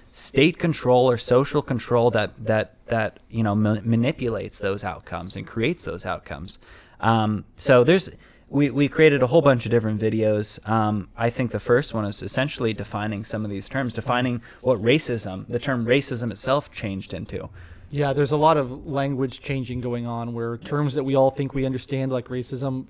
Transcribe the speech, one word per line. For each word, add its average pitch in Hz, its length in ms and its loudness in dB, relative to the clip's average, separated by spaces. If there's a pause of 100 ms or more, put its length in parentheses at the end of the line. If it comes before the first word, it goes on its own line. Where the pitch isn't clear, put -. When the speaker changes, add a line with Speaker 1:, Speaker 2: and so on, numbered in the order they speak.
(140)
Speaker 1:
state - 440 4
control 127 540 4
or 120 60 2
social 139 440 2
control 120 500 0
that, 104 200 0 (120)
that, 110 320 0 (120)
that, 110 320 -4 (100)
you 113 140 -2
know, 104 100 2
ma-, 107 300 2
manipulates 113 760 -2
those 101 280 -4
outcomes 90 500 -10
and 101 100 -10
creates 123 380 -2
those 82 220 -8
outcomes. 87 520 -10 (440)
Um, 107 420 2 (120)
so 123 280 6
there's, 175 260 4 (400)
we, 143 220 2
we 139 160 2
created 143 340 6
a 127 60 6
whole 156 140 6
bunch 131 240 4
of 107 60 -4
different 110 300 2
videos. 107 680 0
Um, 107 500 0
I 117 120 0
think 117 220 -2
the 110 80 -4
first 123 340 2
one 110 120 -2
is 101 180 -6
essentially 117 500 -2
defining 104 520 -6
some 110 180 -6
of 104 80 -6
these 98 160 -8
terms, 131 260 -4
defining 123 480 -2 (200)
what 120 200 0
racism, 110 680 0
the 120 100 -4
term 120 260 -2
racism 120 460 0
itself 131 400 -2
changed 98 420 -8
into. 90 360 -10 (400)
Speaker 2:
Yeah, 143 220 -2
there's 139 220 0
a 151 40 2
lot 156 200 6
of 131 280 -4
language 139 560 -4
changing 127 380 -6
going 120 260 -4
on 117 280 -6
where 117 220 -4
Speaker 1:
Yeah. 117 120 -14
Speaker 2:
terms 147 280 0
that 143 100 0
we 135 100 0
all 135 140 6
think 135 240 -4
we 131 120 -2
understand, 131 460 -4
like 123 160 -4
racism, 131 640 -6